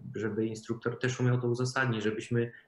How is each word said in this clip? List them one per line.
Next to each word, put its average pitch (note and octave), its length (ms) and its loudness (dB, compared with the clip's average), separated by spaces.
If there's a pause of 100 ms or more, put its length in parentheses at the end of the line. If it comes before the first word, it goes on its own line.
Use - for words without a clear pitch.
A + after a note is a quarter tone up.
(160)
żeby G#2+ 300 0
instruktor A2+ 540 -4
też B2+ 200 0
umiał B2 220 4
to B2 60 0
uzasadnić, B2 560 2
żebyśmy A#2 480 0 (160)